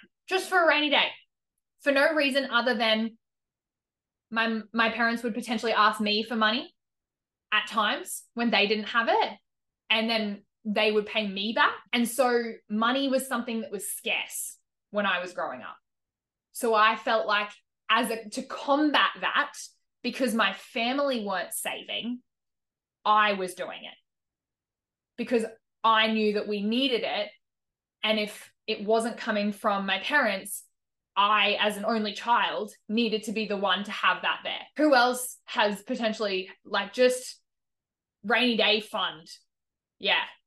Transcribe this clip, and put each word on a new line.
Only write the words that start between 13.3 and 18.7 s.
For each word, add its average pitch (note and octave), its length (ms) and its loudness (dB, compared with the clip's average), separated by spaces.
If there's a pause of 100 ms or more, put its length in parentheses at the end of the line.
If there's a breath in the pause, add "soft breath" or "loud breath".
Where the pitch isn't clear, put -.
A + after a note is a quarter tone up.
that A3 100 -10
was G3 180 -8
scarce - 680 -8 (320)
when G#3 160 -2
I F3+ 160 0
was F3+ 120 -10
growing C3+ 280 -6
up. F#2 160 -14 (720)
So A3+ 220 0
I A3 220 4
felt A3+ 320 0
like G#3 220 0 (400)
as A#3 200 2
a, A3+ 200 -6
to B3+ 140 -8
combat C#4 640 2 (120)